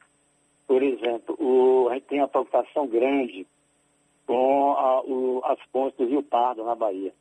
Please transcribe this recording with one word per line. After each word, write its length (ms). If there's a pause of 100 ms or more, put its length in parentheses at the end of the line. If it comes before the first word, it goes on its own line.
(640)
Por 160
exemplo, 580
o, 500
a 40
gente 120
tem 140
uma 80
preocupação 600
grande 580 (800)
com 460
a, 300
o, 420
as 160 (120)
pontes 260
do 100
Rio 160
Pardo, 400
na 100
Bahia. 480